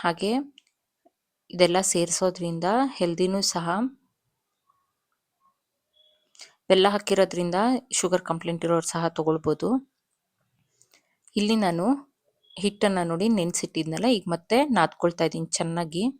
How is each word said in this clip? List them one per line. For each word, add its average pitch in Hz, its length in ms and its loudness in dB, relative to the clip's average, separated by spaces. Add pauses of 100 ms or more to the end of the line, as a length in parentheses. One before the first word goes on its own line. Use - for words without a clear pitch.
ಹಾಗೆ 180 300 0 (1200)
ಇದೆಲ್ಲ 175 260 4 (140)
ಸೇರ್ಸೋದ್ರಿಂದ 170 760 0 (300)
ಹೆಲ್ದಿನೂ 180 420 0 (140)
ಸಹ. 170 140 -4 (3000)
ಬೆಲ್ಲ 190 240 6
ಹಾಕಿರೋದ್ರಿಂದ 185 640 0 (420)
ಶುಗರ್ 180 300 0
ಕಂಪ್ಲೇಂಟ್ 170 380 -4
ಇರೋರು 165 260 0
ಸಹ 165 240 0
ತಗೊಳ್ಬೋದು. 160 520 0 (1700)
ಇಲ್ಲಿ 208 160 2 (100)
ನಾನು 170 200 0 (760)
ಹಿಟ್ಟನ್ನ 202 360 0 (120)
ನೋಡಿ 170 160 0 (100)
ನೆನ್ಸಿಟ್ಟಿದ್ನಲ್ಲ, 165 680 -2 (100)
ಈಗ 180 160 -4
ಮತ್ತೆ 170 240 0 (200)
ನಾದ್ಕೊಳ್ತಾ 170 520 0
ಇದೀನಿ 165 280 -6
ಚೆನ್ನಾಗಿ. 165 460 -4 (160)